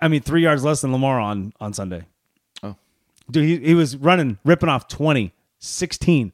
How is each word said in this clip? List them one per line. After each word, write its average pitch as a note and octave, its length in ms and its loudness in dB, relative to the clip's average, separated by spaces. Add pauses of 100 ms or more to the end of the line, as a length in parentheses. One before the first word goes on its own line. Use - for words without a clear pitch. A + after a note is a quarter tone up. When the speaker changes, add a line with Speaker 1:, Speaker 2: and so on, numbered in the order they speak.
Speaker 1:
I E3 60 2
mean, D3+ 140 0
three E3 200 2
yards D3+ 220 2
less D3+ 160 0
than C3+ 100 -2
Lamar C3 300 0
on, G#2 400 -6
on G#2+ 140 -8
Sunday. F2+ 280 -8 (640)
Speaker 2:
Oh. G2+ 100 -14 (560)
Speaker 1:
Dude, D3 140 0
he, D#3 240 0
he E3 60 6
was D3 220 2
running, C#3+ 480 0
ripping E3 240 2
off C3+ 200 -2
twenty, C#3 440 -2 (280)
sixteen, D#3 720 -2